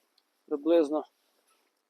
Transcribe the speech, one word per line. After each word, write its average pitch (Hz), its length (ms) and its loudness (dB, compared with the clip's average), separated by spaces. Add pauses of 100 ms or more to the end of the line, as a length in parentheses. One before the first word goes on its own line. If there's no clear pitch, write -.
(460)
Приблизно 151 580 0 (840)